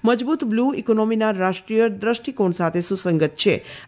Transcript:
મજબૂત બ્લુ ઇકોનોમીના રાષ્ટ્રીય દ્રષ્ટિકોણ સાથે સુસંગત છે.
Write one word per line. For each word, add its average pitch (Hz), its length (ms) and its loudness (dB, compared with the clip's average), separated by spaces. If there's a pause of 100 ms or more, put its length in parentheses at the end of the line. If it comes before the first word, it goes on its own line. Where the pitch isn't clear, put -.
મજબૂત 247 400 2
બ્લુ 240 300 0
ઇકોનોમીના 220 560 0
રાષ્ટ્રીય 196 580 0
દ્રષ્ટિકોણ 214 640 -2
સાથે 175 300 0
સુસંગત 170 540 0
છે. - 300 0 (240)